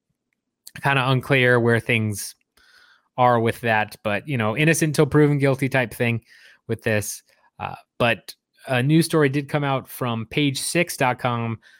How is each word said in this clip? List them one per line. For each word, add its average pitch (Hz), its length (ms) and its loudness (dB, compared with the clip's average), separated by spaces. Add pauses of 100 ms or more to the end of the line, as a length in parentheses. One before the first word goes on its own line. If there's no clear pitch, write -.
(840)
Kinda 135 280 0
unclear 127 480 2
where 117 220 2
things 110 540 -2 (840)
are 123 240 4
with 113 200 -2
that, 107 420 0
but, 104 240 -4
you 143 120 -4
know, 107 180 -2
innocent 156 380 2
till 156 120 2
proven 147 320 4
guilty 135 300 0
type 127 240 -2
thing 117 300 -2 (460)
with 113 140 -6
this. 107 400 -4 (360)
Uh, - 160 -10 (240)
but 117 360 -2 (320)
a 123 160 0
news 156 220 4
story 156 240 2
did 139 200 -4
come 147 160 -2
out 135 240 -4
from 113 380 -6
page 143 340 -2
six - 360 -4
dot 123 220 0
com, 117 400 -4 (220)